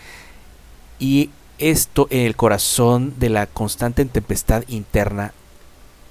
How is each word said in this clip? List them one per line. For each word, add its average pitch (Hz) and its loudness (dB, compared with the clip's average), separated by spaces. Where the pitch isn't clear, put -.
y 139 2
esto 151 2
en 127 2
el 110 -2
corazón 120 2
de 123 0
la 104 0
constante 120 -2
tempestad 113 -2
interna 101 -4